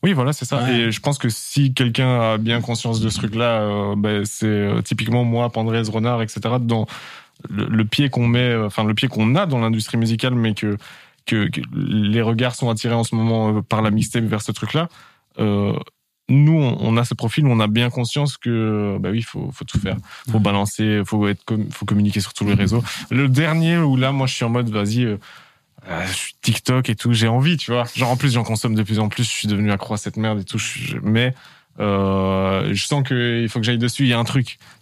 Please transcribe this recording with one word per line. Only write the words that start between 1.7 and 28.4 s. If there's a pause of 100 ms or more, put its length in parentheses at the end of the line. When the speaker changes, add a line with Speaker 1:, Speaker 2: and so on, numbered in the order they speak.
Speaker 1:
quelqu'un (140)
a
bien
conscience
de
ce
truc-là,
euh,
ben,
c'est,
euh,
typiquement
moi,
Pandrez,
Renard,
et
cetera,
dans (640)
le,
le
pied
qu'on
met, (120)
euh,
enfin,
le
pied
qu'on
a
dans
l'industrie
musicale,
mais
que, (500)
que,
que (140)
les
regards
sont
attirés
en
ce
moment,
euh,
par
la
mixtape
vers
ce
truc-là, (520)
euh, (560)
nous,
on,
on
a
ce
profil
où
on
a
bien
conscience
que,
bah
oui,
faut,
faut
tout
faire. (320)
Faut
Speaker 2:
Ouais.
Speaker 1:
balancer,
faut
être
com-,
faut
communiquer
sur
tous
les
réseaux. (300)
Le
dernier
où
là,
moi,
je
suis
en
mode,
vas-y,
euh, (720)
euh,
je
suis
TikTok
et
tout,
j'ai
envie,
tu
vois. (100)
Genre,
en
plus,
j'en